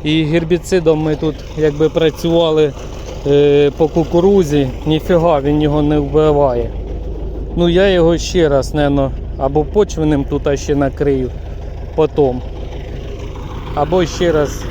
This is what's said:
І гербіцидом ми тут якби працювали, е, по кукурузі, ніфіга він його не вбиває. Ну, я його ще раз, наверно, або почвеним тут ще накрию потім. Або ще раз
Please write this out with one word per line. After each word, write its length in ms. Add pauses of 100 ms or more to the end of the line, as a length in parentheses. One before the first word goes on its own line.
І 200
гербіцидом 760
ми 160
тут 200 (220)
якби 320
працювали, 840 (540)
е, 500
по 100
кукурузі, 800 (180)
ніфіга 560
він 200
його 200
не 180
вбиває. 720 (840)
Ну, 140
я 200
його 280
ще 320
раз, 240
наверно, 380 (260)
або 260
почвеним 600
тут 360
ще 160
накрию 560 (640)
потім. 460 (1300)
Або 300
ще 260
раз 400